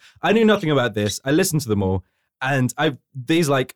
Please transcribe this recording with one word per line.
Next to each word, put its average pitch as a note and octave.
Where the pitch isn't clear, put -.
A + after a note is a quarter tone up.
I E3+
knew A3
nothing G3+
about A#2+
this. G#2
I C#3
listened D#3
to A2+
them G2+
all. F#2+
And C3
I, D3
these, D#3
like, C3+